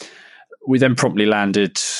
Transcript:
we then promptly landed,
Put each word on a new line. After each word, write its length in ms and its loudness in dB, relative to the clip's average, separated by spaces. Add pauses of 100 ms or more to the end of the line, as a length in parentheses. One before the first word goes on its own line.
(680)
we 120 2
then 160 4
promptly 300 0
landed, 540 0 (200)